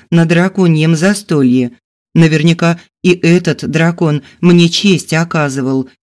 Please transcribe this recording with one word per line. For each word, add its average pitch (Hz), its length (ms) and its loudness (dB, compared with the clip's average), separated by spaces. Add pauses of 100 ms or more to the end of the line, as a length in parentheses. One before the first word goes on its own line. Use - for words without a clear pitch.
(100)
на 165 140 2
драконьем 165 720 0
застолье. 143 760 0 (420)
Наверняка 165 680 0 (220)
и 180 80 2
этот 175 580 -2
дракон 160 540 -2 (180)
мне 175 280 4
честь 180 460 -2
оказывал, 135 760 -4 (160)